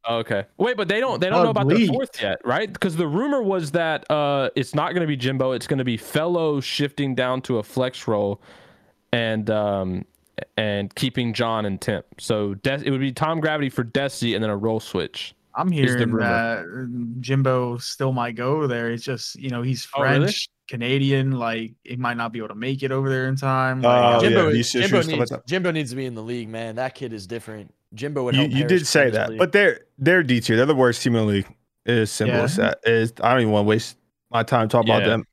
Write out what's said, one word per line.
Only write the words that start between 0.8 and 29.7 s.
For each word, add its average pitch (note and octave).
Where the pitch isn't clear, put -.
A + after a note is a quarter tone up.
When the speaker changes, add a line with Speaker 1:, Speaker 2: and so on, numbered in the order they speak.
Speaker 1:
they G3+
don't, B3
they F3+
don't F#3+
Speaker 2:
Doug F3+
Speaker 1:
know A3+
about E3+
the E3+
Speaker 2:
leaked. G#3
Speaker 1:
fourth B3+
yet, G2+
right? F#3
'Cause F3+
the E3+
rumor B3+
was F#3
that, D#3+
uh, C#3+
it's -
not D3+
gonna F3
be D3
Jimbo. C3
It's B2+
gonna C3+
be B2
Fellow D#3
shifting C#3
down B2+
to B2
a G#2+
flex -
role G#2
and, A2
um, G2
and G#2
keeping B2
John A2+
and G2
Temp. G#2
So G#2
Des-, C#3
it C#3
would C3+
be C#3
Tom D#3+
Gravity D3+
for C3
Desi B2
and G#2+
then A2
a G#2
role A2
switch -
Speaker 2:
I'm F3
Speaker 1:
is C3
the B2
Speaker 2:
hearing A#2+
Speaker 1:
rumor. A2+
Speaker 2:
that A#2
Jimbo B2+
still C3+
might A#2+
go C#3
there. A#2
It's A#2
just, -
you C3+
know, B2
he's B2+
Speaker 1:
Oh, C#3
really? C#3
Speaker 2:
French, G3
Canadian. C3+
Like, A2+
he -
might B2
not A#2
be A#2
able G#2+
to G#2
make C3
it C3+
over C3+
there C3
in C3+
time. C3
Like, B2
Speaker 3:
Oh, A#2
Speaker 4:
Jimbo A2+
Speaker 3:
yeah, D#3+
Speaker 4:
is, -
Speaker 3:
visa B2
Speaker 4:
Jimbo G3
Speaker 3:
issues, E3
stuff D#3+
like D3+
Speaker 4:
needs, A#2+
Speaker 3:
that. B2
Speaker 4:
Jimbo F3+
needs D3+
to B2
be C3+
in B2+
the A2
league, A#2+
man. A2+
That B2+
kid B2+
is G#2
different. A2
Jimbo C#3
would B2
Speaker 3:
You, C3+
Speaker 4:
help D3
Speaker 3:
you C3
Speaker 4:
Paris F#3
Speaker 3:
did D3
say D3
that, A#2+
Speaker 4:
tremendously. A2
Speaker 3:
but -
they're, G3+